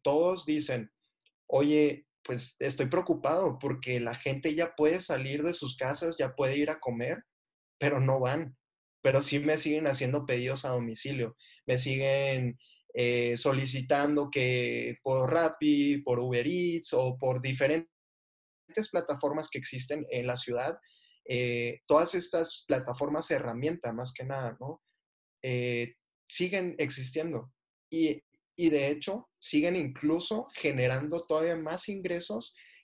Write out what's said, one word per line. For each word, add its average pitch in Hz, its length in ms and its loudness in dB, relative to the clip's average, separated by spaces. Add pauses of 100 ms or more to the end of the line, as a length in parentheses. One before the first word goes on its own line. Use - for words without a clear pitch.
todos 170 420 2
dicen, 143 460 -2 (580)
Oye, 147 560 4 (180)
pues - 360 -6
estoy 131 280 -2
preocupado 165 720 2
porque 127 440 -4
la 117 120 -4
gente 139 400 -2
ya 165 220 -2
puede 156 240 4
salir 139 440 -2
de 170 100 0
sus 131 240 -6
casas, 147 420 -2
ya 135 160 0
puede 139 220 2
ir 147 120 2
a 156 120 -4
comer, 127 420 -4 (560)
pero 139 220 2
no 131 180 4
van. 135 380 -2 (440)
Pero 180 200 4
sí 143 180 0
me 156 180 2
siguen 151 300 0
haciendo 135 380 0
pedidos 123 400 -2
a 135 40 -2
domicilio, 120 680 -4 (280)
me 143 120 2
siguen, 135 800 0 (420)
eh, 120 380 2
solicitando 139 960 2
que 120 720 0
por 131 280 2
Rappi, 147 680 4
por 123 180 0
Uber 123 300 0
Eats 170 460 0
o 127 260 2
por 127 240 0
diferentes 139 440 2 (1040)
plataformas 151 600 -2
que 143 80 -6
existen 139 500 -8
en 123 160 -4
la 123 100 -2
ciudad, 123 440 -4 (460)
eh, 120 600 -2
todas 170 300 4
estas 170 520 -2
plataformas, 139 640 -2
herramienta 127 640 -2
más 127 200 -8
que 131 120 -10
nada, 131 340 -6
¿no? 143 220 -10 (640)
Eh, 123 500 -2 (340)
siguen 180 520 -2
existiendo 143 720 -4 (400)
y, 156 320 0 (320)
y 165 160 4
de 139 180 2
hecho 147 480 -4
siguen 170 380 2
incluso 165 800 -2
generando 135 720 0
todavía 165 280 2
más 165 340 -6
ingresos 185 640 -6 (280)